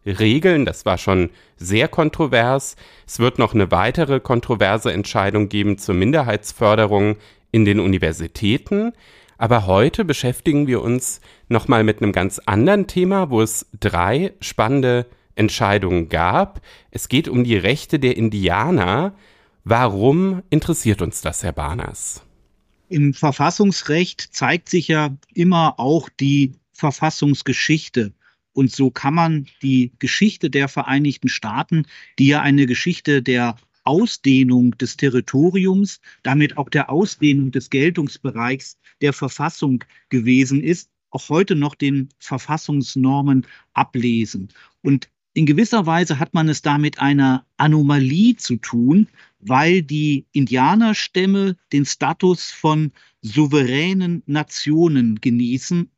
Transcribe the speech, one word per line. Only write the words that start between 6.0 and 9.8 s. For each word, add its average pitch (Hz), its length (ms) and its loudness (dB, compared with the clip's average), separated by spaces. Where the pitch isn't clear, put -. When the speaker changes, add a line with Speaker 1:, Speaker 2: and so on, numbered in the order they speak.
Speaker 1:
in 110 120 4
den 101 160 4
Universitäten. 98 1120 -2
Aber 113 300 0
heute 113 380 2